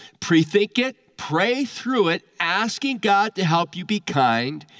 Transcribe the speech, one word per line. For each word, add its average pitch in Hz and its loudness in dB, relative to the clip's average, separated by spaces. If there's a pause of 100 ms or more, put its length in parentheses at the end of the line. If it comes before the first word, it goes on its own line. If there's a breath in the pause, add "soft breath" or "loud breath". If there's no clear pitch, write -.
(200 loud breath)
Pre-think 170 2
it, - -6
pray 226 0
through 233 0
it, 170 -2 (160)
asking 214 -2
God 202 2
to 185 0
help 170 0
you 180 -10
be 208 -2
kind 131 0 (140 loud breath)